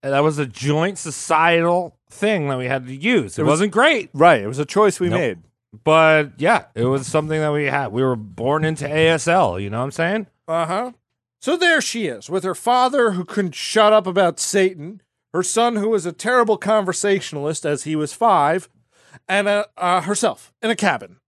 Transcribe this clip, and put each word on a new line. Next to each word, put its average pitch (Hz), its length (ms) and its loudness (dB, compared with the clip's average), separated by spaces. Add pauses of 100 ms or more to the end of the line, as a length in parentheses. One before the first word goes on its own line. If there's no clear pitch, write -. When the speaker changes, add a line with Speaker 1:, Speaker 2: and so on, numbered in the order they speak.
Speaker 1:
And 135 100 -4
that 139 120 2
was 151 140 0
a 147 80 -2
joint 147 520 -2
societal 170 1000 0 (120)
thing 196 400 -2
that 135 80 -2
we 127 80 -6
had 127 220 -4
to 131 80 -12
use. 151 420 -2
It 156 40 -4
Speaker 2:
It - 40 0
was 151 80 2
Speaker 1:
wasn't 185 180 0
great. 240 420 2
Speaker 2:
Right. 151 280 6
It 98 60 -6
was 127 120 -6
a 147 60 -2
choice 208 340 2
we 180 100 -2
Speaker 3:
Nope. 113 100 0
Speaker 2:
made. 110 200 -2 (460)
Speaker 1:
But, 156 520 4
yeah, 165 280 0 (100)
it 117 100 -2
was 135 220 -2
something 156 320 -2
that 151 140 0
we 147 120 -2
had. 135 280 -4
We 123 100 0
were 127 140 0
born 113 480 -4
into 156 200 -4
A 156 240 0
S 165 200 0
L, 131 300 2
you 101 100 -8
know 110 100 -6
what 127 60 -4
I'm 139 60 -8
saying? 190 360 -4 (200)
Speaker 2:
Uh-huh. 170 440 -4 (500)
So 294 140 -2
there 330 260 2
she 226 260 -6
is, 113 220 -10
with 175 140 -4
her 185 100 -4
father 247 580 2
who 180 140 -4
couldn't 190 300 -4
shut 214 380 4
up 214 120 4
about 180 360 0
Satan, 190 600 -2 (320)
her 170 80 -2
son 226 360 0
who 208 120 -2
was 202 160 0
a 175 60 -6
terrible 220 460 2
conversationalist 185 1080 -2
as 147 200 -4
he 156 100 -4
was 151 180 -4
five, 175 560 2 (580)
and, 196 200 0
uh, 208 180 0 (120)
uh, 180 240 0
herself 190 600 -4
in 220 80 -4
a 226 60 0
cabin. 127 420 -2 (100)